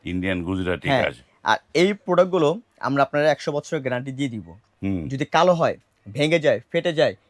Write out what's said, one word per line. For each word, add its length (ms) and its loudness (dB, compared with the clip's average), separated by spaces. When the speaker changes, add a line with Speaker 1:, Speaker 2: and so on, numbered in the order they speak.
Speaker 1:
ইন্ডিয়ান 380 -4
গুজরাটি 460 -4
Speaker 2:
হ্যাঁ। 160 0
Speaker 1:
কাঁসা। 180 -6
Speaker 2:
আর 160 0
এই 180 4
প্রোডাক্টগুলো 680 2
আমরা 220 0
আপনারা 280 2
একশো 220 -2
বছরের 300 -4
গ্যারান্টি 300 -6
দিয়ে 160 -4
দিব। 180 -8
Speaker 1:
হুম। 260 -2
Speaker 2:
যদি 160 -4
কালো 300 4
হয়, 220 0
ভেঙে 260 2
যায়, 220 2
ফেটে 200 0
যায় 220 2